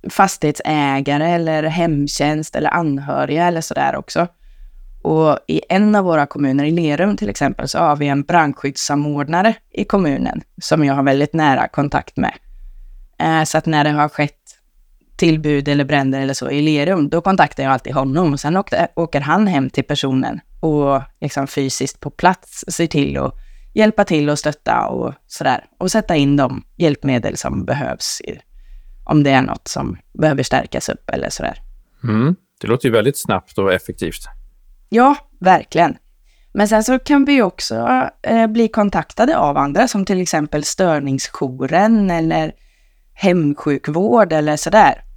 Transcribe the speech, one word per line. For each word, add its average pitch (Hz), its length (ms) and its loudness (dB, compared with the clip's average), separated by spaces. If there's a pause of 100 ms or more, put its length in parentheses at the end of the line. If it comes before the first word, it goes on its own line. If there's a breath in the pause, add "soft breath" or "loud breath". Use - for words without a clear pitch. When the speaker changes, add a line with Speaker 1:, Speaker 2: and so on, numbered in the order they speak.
(100)
Speaker 1:
fastighetsägare 147 1200 0
eller 160 320 0
hemtjänst 151 920 -2
eller 147 180 0
anhöriga 143 720 0
eller 170 140 0
sådär 139 360 -2
också. 165 300 -2 (760)
Och 156 360 2 (100)
i 156 200 0
en 208 260 2
av 196 100 2
våra 156 220 2
kommuner, 143 380 0
i 151 60 0
Lerum 170 460 0
till 208 120 -4
exempel, 143 400 -4
så - 100 -4
har 151 180 2
vi 143 120 -2
en 139 140 0
brandskyddssamordnare 147 1300 0 (160)
i - 140 -6
kommunen 147 560 -2 (220)
som 156 220 2
jag 139 100 2
har 139 80 0
väldigt 139 300 2
nära 147 360 2
kontakt 143 480 -4
med. - 180 -2 (840)
Eh, 160 260 0
så 156 140 -2
att - 80 -2
när 151 180 2
det 151 60 2
har 147 180 0
skett 147 280 -4 (800)
tillbud 151 520 2
eller 143 160 2
bränder 135 360 0
eller 135 140 -2
så 131 160 -6
i 143 120 0
Lerum, 151 460 2
då 165 120 0
kontaktar 180 420 2
jag 135 100 0
alltid 131 220 -4
honom. 143 380 0
Och 139 80 -4
sen 160 160 0
åkte, 175 400 0
åker 160 240 -2
han 165 260 2
hem 139 240 0
till - 140 -2
personen 131 560 -2 (200)
och 143 420 0 (180)
liksom 139 260 -4
fysiskt - 540 -6
på 139 100 -10
plats - 580 -2
ser 170 180 -2
till 143 320 -2
att 135 160 -4 (400)
hjälpa 214 300 4
till 147 260 0
och 147 80 0
stötta 117 480 -2
och 123 280 -6 (120)
sådär. - 380 -4 (140)
Och 185 120 -2
sätta 208 260 0
in 143 200 4
de 127 260 0 (140)
hjälpmedel 139 600 0
som - 280 -6
behövs - 560 -6
i, - 180 -12 (680)
om 151 180 2
det 139 80 4
är 131 120 4
något - 260 -6
som - 280 -6 (220)
behöver 143 240 2
stärkas - 460 -4
upp - 220 -8
eller - 200 -4
sådär. - 280 -8 (460)
Speaker 2:
Mm. 120 320 0 (240)
Det 110 60 -8
låter 117 220 0
ju 110 40 2
väldigt 113 260 2
snabbt - 400 -4
och 98 140 2
effektivt. - 540 -6 (600)
Speaker 1:
Ja, 254 280 4 (240)
verkligen. 170 560 2 (560)
Men 208 160 0
sen 214 160 2
så 254 140 2
kan 277 260 2
vi 269 180 4
också, 233 680 -2 (120)
eh, 226 240 2
bli 220 220 0
kontaktade 208 680 0
av 147 200 0
andra 143 320 2
som 196 160 -2
till 185 160 0
exempel 151 440 -2
störningsjouren 151 1500 0
eller 160 420 0 (640)
hemsjukvård 170 1160 2
eller 151 240 0
sådär 170 480 4 (120)